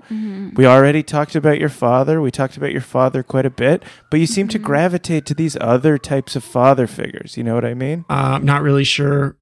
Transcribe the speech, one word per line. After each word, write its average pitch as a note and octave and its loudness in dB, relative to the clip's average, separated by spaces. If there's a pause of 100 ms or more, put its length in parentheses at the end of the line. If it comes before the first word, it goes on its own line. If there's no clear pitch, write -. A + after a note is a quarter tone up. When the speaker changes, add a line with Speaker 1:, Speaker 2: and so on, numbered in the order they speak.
Speaker 1:
Mm-hmm. G3+ -10
Speaker 2:
We C3 6
already C#3 6
talked D3+ -4
about D3+ 2
your D#3 -2
father. C3+ 0
We C3+ -2
talked C3+ -4
about C#3+ -6
your C#3+ -6
father C3 0
quite C3 -2
a C3 -2
bit, C3 0 (260)
but D#3 0
you E3 2
seem G3 -2
to A3 -6
Speaker 1:
Mm-hmm. G#3+ -6
Speaker 2:
gravitate E3 -2
to D3 -4
these D#3+ -2
other B2+ 2
types - -4
of B2+ -6
father B2+ 2
figures. - -12
You A#2+ -6
know A#2 -2
what A#2 -2
I A#2+ -6
mean? C#3+ -6
Speaker 3:
Uh, C3+ 0
I'm C#3 -2
not C#3+ 2
really C#3 2
sure C#3+ -2